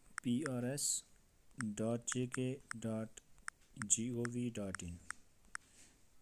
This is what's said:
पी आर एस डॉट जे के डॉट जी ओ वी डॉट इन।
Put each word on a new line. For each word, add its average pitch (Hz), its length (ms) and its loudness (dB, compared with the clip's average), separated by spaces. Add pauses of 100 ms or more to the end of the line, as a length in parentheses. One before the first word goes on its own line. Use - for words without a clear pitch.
(240)
पी 120 180 2
आर 123 220 0
एस - 400 0 (600)
डॉट 113 360 2 (140)
जे 127 120 2
के 127 260 0 (240)
डॉट 110 440 -2 (680)
जी 113 240 4
ओ 120 140 2
वी 120 260 2
डॉट 98 320 -2
इन। 87 160 -4 (1200)